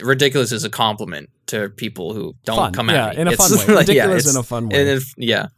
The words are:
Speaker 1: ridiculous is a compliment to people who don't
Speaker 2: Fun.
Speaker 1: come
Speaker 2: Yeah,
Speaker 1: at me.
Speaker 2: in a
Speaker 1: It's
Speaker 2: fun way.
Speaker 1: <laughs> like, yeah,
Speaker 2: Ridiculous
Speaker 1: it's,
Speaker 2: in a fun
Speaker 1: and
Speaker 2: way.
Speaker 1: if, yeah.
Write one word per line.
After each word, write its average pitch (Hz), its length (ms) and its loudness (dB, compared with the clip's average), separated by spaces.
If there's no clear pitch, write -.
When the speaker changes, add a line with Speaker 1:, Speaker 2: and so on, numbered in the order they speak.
Speaker 1:
ridiculous 131 500 2
is 110 140 -6
a 110 40 -8
compliment 104 600 -4
to 104 220 -6
people 101 440 -10
who 98 300 -10
don't 110 140 -2
Speaker 2:
Fun. 127 160 0
Speaker 1:
come 113 160 -2
Speaker 2:
Yeah, 110 200 0
Speaker 1:
at 98 60 -8
me. 151 60 -4
Speaker 2:
in 170 60 0
a 175 40 2
Speaker 1:
It's 190 160 4
Speaker 2:
fun 202 200 2
way. 214 60 6
Speaker 1:
<laughs> - 20 8
like, 175 120 4
yeah, 196 60 4
Speaker 2:
Ridiculous - 220 2
Speaker 1:
it's, 143 100 2
Speaker 2:
in 127 40 0
a 123 40 -4
fun 117 200 -6
Speaker 1:
and 113 100 -4
Speaker 2:
way. 143 160 2
Speaker 1:
if, 131 280 -4
yeah. 110 300 -2